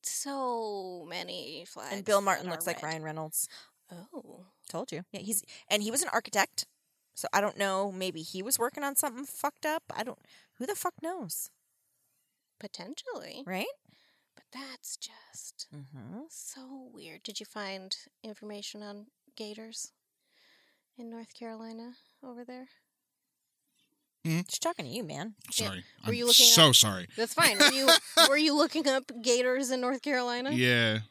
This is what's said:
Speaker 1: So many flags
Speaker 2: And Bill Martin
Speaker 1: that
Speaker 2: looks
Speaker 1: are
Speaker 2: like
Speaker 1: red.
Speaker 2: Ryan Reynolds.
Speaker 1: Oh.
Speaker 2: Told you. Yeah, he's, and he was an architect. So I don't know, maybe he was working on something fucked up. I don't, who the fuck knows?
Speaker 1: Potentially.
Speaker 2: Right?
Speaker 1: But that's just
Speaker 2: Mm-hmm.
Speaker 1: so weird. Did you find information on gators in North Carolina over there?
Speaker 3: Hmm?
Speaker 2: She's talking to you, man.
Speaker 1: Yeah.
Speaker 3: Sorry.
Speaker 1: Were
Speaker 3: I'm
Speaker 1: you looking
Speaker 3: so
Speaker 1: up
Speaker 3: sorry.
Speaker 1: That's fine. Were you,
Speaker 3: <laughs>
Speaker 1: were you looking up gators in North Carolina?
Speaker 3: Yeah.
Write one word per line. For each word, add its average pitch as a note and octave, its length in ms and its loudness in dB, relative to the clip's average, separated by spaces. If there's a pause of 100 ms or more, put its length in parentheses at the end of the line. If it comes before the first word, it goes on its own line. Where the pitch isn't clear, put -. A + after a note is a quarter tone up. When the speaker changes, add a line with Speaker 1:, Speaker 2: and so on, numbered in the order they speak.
Speaker 1:
So A3 1040 -6
many F3 580 -10
flags - 280 -12
Speaker 2:
And G3+ 100 -10
Bill G3+ 160 4
Martin F#3+ 260 0
Speaker 1:
that E3+ 60 -4
Speaker 2:
looks E3 140 -6
Speaker 1:
are F3 40 -2
Speaker 2:
like - 120 -6
Speaker 1:
red. D3+ 80 -6
Speaker 2:
Ryan D#3+ 120 -6
Reynolds. D#3 460 -6 (420)
Speaker 1:
Oh. F#3 560 -18 (220)
Speaker 2:
Told F3 240 -8
you. E3+ 200 -10
Yeah, - 80 -12
he's, G#3 220 -4 (260)
and G#3 140 2
he G#3+ 80 -2
was C#4 120 0
an F#4 100 -4
architect. - 540 0 (480)
So - 180 -6
I G3+ 80 4
don't G3+ 180 -2
know, G3 340 0
maybe F#3 300 -6
he F#3 200 -8
was B3+ 160 -2
working C#4+ 240 -2
on C#4 140 -4
something C4 280 -4
fucked - 400 -6
up. - 200 -4 (100)
I - 80 -6
don't, A#3+ 160 -10 (400)
who A#3+ 80 -6
the G4+ 80 -4
fuck - 280 -4
knows? D#4+ 480 -8 (1080)
Speaker 1:
Potentially. - 880 -12
Speaker 2:
Right? F#3 200 -4 (680)
Speaker 1:
But - 180 -20
that's C4 440 -14
just - 800 -16
Speaker 2:
Mm-hmm. C#3+ 540 -14
Speaker 1:
so C4 640 -16
weird. E3 300 -18
Did - 180 -12
you G#3 60 -14
find F#3+ 500 -8 (260)
information G#3 600 -12
on G#3 240 -14 (300)
gators A3 560 -12 (1080)
in A#3 120 -16
North A3+ 240 -16
Carolina A3+ 580 -12 (300)
over B3 220 -16
there? B3+ 240 -16 (1600)
Speaker 3:
Hmm? E3 240 2
Speaker 2:
She's - 100 -6
talking B3+ 280 -4
to A#2 40 -10
you, A3 140 -8
man. E3 300 -10 (220)
Speaker 1:
Yeah. - 120 0
Speaker 3:
Sorry. F#3+ 100 -6 (260)
Speaker 1:
Were A2 40 -4
Speaker 3:
I'm - 60 0
Speaker 1:
you A#3+ 120 -2
looking A#3+ 200 10
Speaker 3:
so D#3+ 240 12
Speaker 1:
up A#2+ 40 6
Speaker 3:
sorry. F#2 320 6 (100)
Speaker 1:
That's A3+ 180 -2
fine. D4+ 240 6
Were D4 140 10
you, C4+ 160 4 (200)
Speaker 3:
<laughs> E4 200 8
Speaker 1:
were C#4 80 6
you D4+ 200 4
looking D4+ 320 2
up C4 160 2 (180)
gators B3+ 480 2
in B3+ 120 -2
North B3 200 -2
Carolina? B3+ 500 -2
Speaker 3:
Yeah. A#2 480 4 (100)